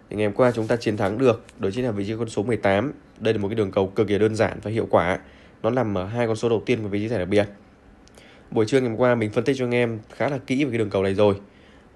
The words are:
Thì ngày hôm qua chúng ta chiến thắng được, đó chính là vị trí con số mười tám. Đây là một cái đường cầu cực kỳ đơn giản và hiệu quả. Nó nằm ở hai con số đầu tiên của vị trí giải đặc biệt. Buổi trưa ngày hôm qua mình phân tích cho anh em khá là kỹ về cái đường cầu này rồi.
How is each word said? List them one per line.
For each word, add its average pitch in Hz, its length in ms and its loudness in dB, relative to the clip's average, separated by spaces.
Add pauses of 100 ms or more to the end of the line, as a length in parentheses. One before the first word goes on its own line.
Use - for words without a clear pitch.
Thì 98 80 -8
ngày 107 80 0
hôm 101 100 -2
qua 123 160 4
chúng 110 160 -2
ta 120 80 0
chiến 107 220 -2
thắng 107 200 0
được, 120 260 2 (160)
đó 98 140 -2
chính 127 120 -2
là 120 60 -2
vị 101 160 -4
trí 110 100 -4
con 113 120 -6
số 107 140 -2
mười 110 140 0
tám. 101 360 2 (260)
Đây 113 140 2
là 104 60 -4
một 101 80 -2
cái 110 80 -6
đường 101 160 0
cầu 95 160 2
cực 101 200 0
kỳ 98 100 2
đơn 110 180 2
giản 104 280 0
và 104 80 -6
hiệu 113 180 -2
quả. 90 300 2 (440)
Nó 110 60 0
nằm 113 280 0
ở 92 80 -2
hai 117 220 -2
con 110 80 -2
số 117 140 -2
đầu 104 160 0
tiên 117 180 0
của 104 40 -6
vị 101 120 -4
trí 107 80 -4
giải 117 120 -2
đặc 90 80 -4
biệt. 101 200 2 (1040)
Buổi 110 140 2
trưa 135 140 2
ngày 127 100 0
hôm 110 80 -4
qua 123 180 4
mình 110 160 0
phân 117 120 0
tích 135 160 0
cho 123 60 -2
anh 120 100 0
em 117 240 0 (100)
khá 120 200 -2
là 143 80 -4
kỹ 131 260 -2
về 131 80 -2
cái 117 60 -2
đường 104 120 0
cầu 98 140 0
này 98 100 0
rồi. 101 220 4 (600)